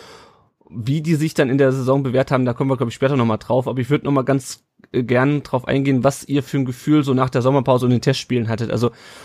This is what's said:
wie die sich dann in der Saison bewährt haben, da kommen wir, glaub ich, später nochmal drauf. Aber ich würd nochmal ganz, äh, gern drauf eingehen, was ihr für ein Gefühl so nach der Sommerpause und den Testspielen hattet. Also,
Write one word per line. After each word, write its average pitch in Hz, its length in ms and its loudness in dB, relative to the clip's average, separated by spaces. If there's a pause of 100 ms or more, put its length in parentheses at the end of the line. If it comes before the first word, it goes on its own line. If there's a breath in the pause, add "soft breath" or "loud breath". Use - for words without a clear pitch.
(720 loud breath)
wie 123 320 -4
die 160 140 0
sich 156 180 -2
dann 135 160 2
in 139 80 2
der 135 120 4
Saison 135 320 0
bewährt 135 280 0
haben, 131 160 0
da 120 80 -2
kommen 139 160 -2
wir, 127 80 0
glaub 123 100 -2
ich, 113 60 -8
später 143 240 0
nochmal 113 180 2
drauf. 123 320 -2
Aber 123 100 -4
ich 127 120 -4
würd 147 140 0
nochmal 139 200 0
ganz, 135 400 -4 (280)
äh, 127 100 -2
gern 131 400 0
drauf - 260 -6
eingehen, 135 340 0
was - 240 -2
ihr 139 160 -2
für 135 140 -6
ein 139 80 0
Gefühl 143 400 0
so 135 80 0
nach 127 160 2
der 127 140 0
Sommerpause 127 420 2
und 123 60 2
den 120 100 2
Testspielen 123 480 -2
hattet. 113 220 -4
Also, 113 200 0 (340 loud breath)